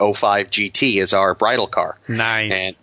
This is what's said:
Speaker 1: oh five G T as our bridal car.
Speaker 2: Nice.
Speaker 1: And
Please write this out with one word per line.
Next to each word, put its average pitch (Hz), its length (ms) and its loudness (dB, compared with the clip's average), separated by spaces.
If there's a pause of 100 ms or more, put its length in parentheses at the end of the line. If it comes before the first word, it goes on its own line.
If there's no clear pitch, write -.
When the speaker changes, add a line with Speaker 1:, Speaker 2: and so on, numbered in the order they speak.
Speaker 1:
oh 104 120 2
five 101 380 0
G 101 180 -2
T 104 320 0
as 95 140 0
our 95 200 2
bridal 113 320 0
car. 82 320 -4 (100)
Speaker 2:
Nice. 113 440 -2
Speaker 1:
And 92 300 -4